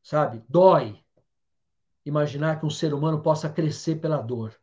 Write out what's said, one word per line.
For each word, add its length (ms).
sabe? 480
Dói 500
imaginar 560
que 80
um 20
ser 240
humano 260
possa 300
crescer 460
pela 220
dor. 460